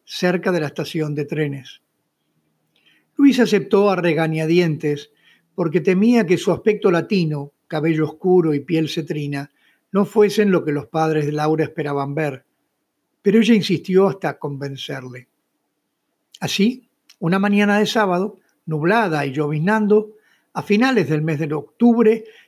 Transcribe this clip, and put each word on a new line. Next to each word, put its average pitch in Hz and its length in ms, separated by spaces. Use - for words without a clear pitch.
cerca 180 480
de 170 80
la 151 80
estación 156 480
de 143 100
trenes. 143 560
Luis 277 240
aceptó 202 500
a 190 60
regañadientes 160 1160
porque 170 240
temía 202 480
que 170 100
su 180 140
aspecto 202 400
latino, 165 640
cabello 156 380
oscuro 160 480
y 143 60
piel 160 300
cetrina, 147 600
no 196 120
fuesen 202 460
lo 175 140
que 147 80
los 143 140
padres 156 380
de 143 60
Laura 156 320
esperaban 143 500
ver, 143 320
pero 202 180
ella 226 160
insistió 190 540
hasta - 280
convencerle. 135 920
Así, 208 480
una 185 220
mañana 202 400
de 208 80
sábado, 196 500
nublada 160 600
y 139 60
lloviznando, 196 840
a 175 120
finales 214 440
del 151 140
mes 156 160
de 151 160
octubre, 226 680